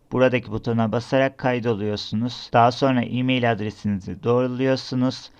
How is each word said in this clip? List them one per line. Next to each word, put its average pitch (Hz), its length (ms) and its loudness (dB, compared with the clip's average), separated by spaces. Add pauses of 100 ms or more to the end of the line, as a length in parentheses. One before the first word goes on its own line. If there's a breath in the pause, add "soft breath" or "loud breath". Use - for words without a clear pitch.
(120)
buradaki 123 400 2
butona 113 400 0
basarak 135 460 0
kaydoluyorsunuz. 113 1120 -2
Daha 120 200 6
sonra 127 300 2
e-mail 123 500 0
adresinizi 98 680 -6
doğruluyorsunuz. 127 1160 0